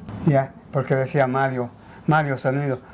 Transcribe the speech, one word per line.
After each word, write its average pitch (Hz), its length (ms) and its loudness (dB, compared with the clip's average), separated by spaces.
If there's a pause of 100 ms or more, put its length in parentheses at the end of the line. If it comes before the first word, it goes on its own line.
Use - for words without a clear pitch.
(260)
Ya, 135 280 2 (180)
porque 139 240 0
decía 135 320 2
Mario, 127 420 -2 (380)
"Mario 151 300 2
Sonido, 135 420 -2 (140)